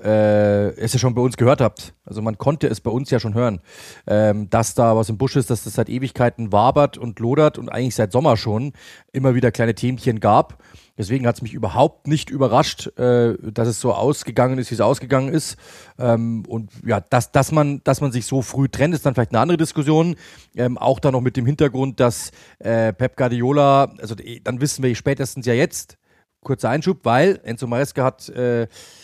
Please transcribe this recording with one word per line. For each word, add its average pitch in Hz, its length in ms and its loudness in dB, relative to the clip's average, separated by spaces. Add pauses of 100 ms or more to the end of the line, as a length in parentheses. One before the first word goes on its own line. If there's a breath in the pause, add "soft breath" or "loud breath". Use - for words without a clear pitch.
äh, 104 760 4
es 113 120 -2
ja 123 80 0
schon 123 160 0
bei 123 60 2
uns 123 140 0
gehört 123 240 4
habt. - 320 -2 (120)
Also 107 180 -12
man 110 160 -6
konnte 143 300 0
es - 120 -2
bei 113 120 -4
uns 123 180 -4
ja 127 80 2
schon 110 160 -4
hören, 113 260 0 (460 loud breath)
ähm, 104 420 2
dass 113 260 0
da 117 200 4
was 110 140 0
im 107 100 -6
Busch 135 160 -2
ist, 135 160 0
dass 113 140 -2
das 107 100 -12
seit 113 140 0
Ewigkeiten 120 640 -2
wabert 135 460 2
und 117 200 -10
lodert 139 400 2
und 120 100 -12
eigentlich 120 280 -6
seit 104 160 0
Sommer 131 240 4
schon 113 360 -4 (400 loud breath)
immer 131 220 2
wieder 120 160 2
kleine 117 240 0
Themchen 123 460 -4
gab. - 420 2 (360 soft breath)
Deswegen 117 280 -4
hat's 120 160 0
mich 110 100 -10
überhaupt 110 540 -2
nicht 147 240 -2
überrascht, 135 560 0 (120)
äh, 120 380 2 (160)
dass 117 160 -2
es 113 120 -4
so 123 120 0
ausgegangen 127 680 0
ist, 120 120 -6
wie 117 60 -6
es 120 40 -4
ausgegangen 131 480 0
ist. - 280 -4 (420 loud breath)
Ähm, 117 500 0
und 113 220 -10 (160)
ja, 107 140 0
dass, - 320 -2
dass 139 200 2
man, 143 320 0
dass 139 160 0
man 139 120 -2
sich 117 120 -4
so 135 160 -2
früh 131 280 -2
trennt, 151 260 0
ist 143 100 -6
dann 135 100 0
vielleicht 120 180 0
eine 113 80 2
andere 165 180 2
Diskussion. 160 580 0 (400 loud breath)
Ähm, 123 220 -2
auch 127 200 0
dann 139 140 2
noch 127 80 0
mit 123 160 -2
dem 127 80 -2
Hintergrund, 135 560 0
dass, 120 300 0 (300 loud breath)
äh, 113 340 0
Pep - 220 -4
Guardiola, 135 840 2
also, 113 180 -12
äh, 117 240 -16
dann 120 220 -6
wissen 143 200 -4
wir 127 120 0
spätestens 135 500 -4
ja 123 80 0
jetzt, - 460 -2 (440)
kurzer 127 280 -2
Einschub, 156 320 -2
weil 135 420 2
Enzo 117 220 -8
Maresca 127 360 -2
hat, - 280 -4
äh, 120 360 -2 (380 loud breath)